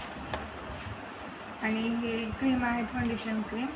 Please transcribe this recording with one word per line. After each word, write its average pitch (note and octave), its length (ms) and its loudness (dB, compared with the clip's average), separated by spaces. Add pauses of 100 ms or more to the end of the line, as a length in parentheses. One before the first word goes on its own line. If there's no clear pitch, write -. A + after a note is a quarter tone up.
(1600)
आणि A3 180 4
हे A#3 500 2
क्रीम B3+ 340 4
आहे, A#3+ 200 4
फाउंडेशन A3+ 560 0
क्रीम A3+ 340 0